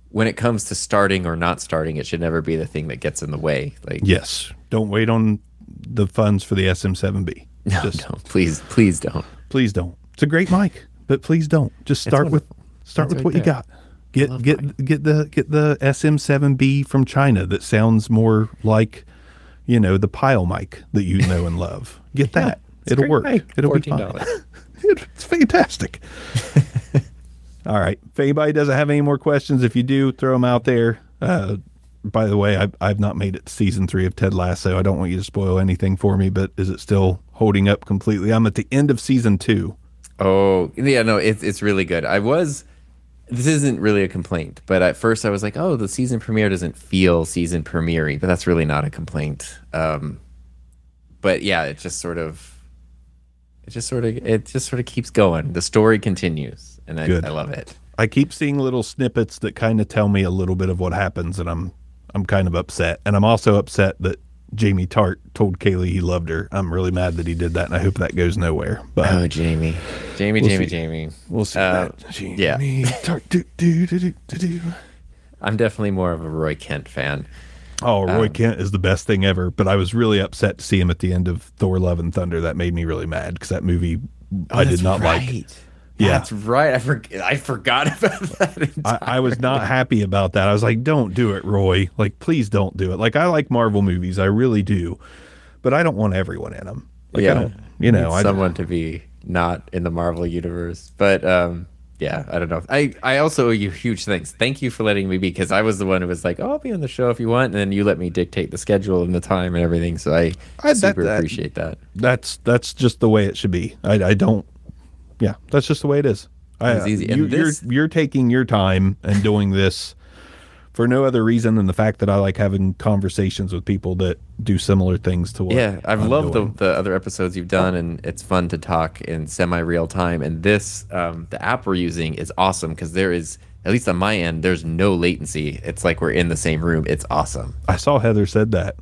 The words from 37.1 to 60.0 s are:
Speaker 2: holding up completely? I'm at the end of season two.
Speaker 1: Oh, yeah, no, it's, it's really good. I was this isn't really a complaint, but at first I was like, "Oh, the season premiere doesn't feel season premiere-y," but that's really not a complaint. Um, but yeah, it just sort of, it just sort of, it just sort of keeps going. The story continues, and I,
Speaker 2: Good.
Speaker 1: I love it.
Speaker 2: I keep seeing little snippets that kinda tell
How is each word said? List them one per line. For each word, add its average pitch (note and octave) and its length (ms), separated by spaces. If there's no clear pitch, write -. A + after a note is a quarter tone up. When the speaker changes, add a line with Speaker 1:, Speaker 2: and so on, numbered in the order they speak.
Speaker 2:
holding G2+ 360
up - 160
completely? G#2 480
I'm A2+ 140
at G2+ 80
the A2 160
end C#3 180
of A#2+ 100
season A#2 380
two. G#2+ 380
Speaker 1:
Oh, F#2+ 560
yeah, C3 280
no, A2 140
it's, G#2 260
it's G2 180
really G2 240
good. E2+ 180
I C#2+ 140
was C#3+ 480
this B2 160
isn't C#3+ 320
really G2+ 240
a F2+ 60
complaint, E2+ 560
but F#2+ 160
at F2+ 160
first A2+ 280
I G#2+ 40
was G2+ 120
like, G#2 140
"Oh, D#3+ 220
the G#2+ 100
season B2 320
premiere G#2+ 300
doesn't F2 280
feel F2 460
season E2 400
premiere-y," E2 540
but F#2 100
that's F2 180
really E2 200
not D2 180
a D2 60
complaint. D2+ 680
Um, D2+ 480
but F#2+ 200
yeah, F2+ 220
it C#2+ 140
just - 220
sort E2+ 180
of, D#2 380
it - 80
just A2+ 160
sort A#2+ 160
of, A2+ 140
it A2+ 280
just - 220
sort B2 140
of A#2+ 40
keeps - 240
going. E2 440
The F2 80
story A2 360
continues, E2+ 880
and D#2+ 120
I, D#2 80
Speaker 2:
Good. E2+ 160
Speaker 1:
I D2+ 60
love D2+ 220
it. - 260
Speaker 2:
I A2+ 100
keep C#3 260
seeing C#3+ 260
little B2+ 240
snippets - 560
that - 160
kinda A2 300
tell G#2 240